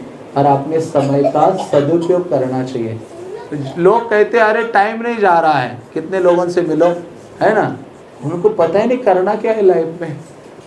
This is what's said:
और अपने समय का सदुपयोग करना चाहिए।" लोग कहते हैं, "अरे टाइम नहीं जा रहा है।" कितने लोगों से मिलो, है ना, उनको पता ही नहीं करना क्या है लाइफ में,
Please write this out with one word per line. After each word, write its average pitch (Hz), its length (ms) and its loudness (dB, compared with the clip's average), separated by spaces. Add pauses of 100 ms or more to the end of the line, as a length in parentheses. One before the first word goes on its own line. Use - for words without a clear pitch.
(360)
और 143 100 2
अपने 143 340 0
समय 139 420 0
का 151 340 2
सदुपयोग 170 720 0
करना 127 340 -2
चाहिए।" 113 360 -6 (800)
लोग 214 320 4
कहते 214 280 2
हैं, 226 60 6
"अरे 220 200 2
टाइम 226 380 0
नहीं 233 160 -4
जा 185 200 4
रहा 160 140 4
है।" 120 260 -2 (160)
कितने 160 260 -4
लोगों 175 280 4
से 175 140 0
मिलो, 156 240 2 (540)
है 190 140 2
ना, 180 220 0 (480)
उनको 170 240 0
पता 170 300 0
ही 226 100 2
नहीं 254 100 0
करना 190 360 2
क्या 220 180 -2
है 220 100 -2
लाइफ 165 380 2
में, 156 160 -8 (500)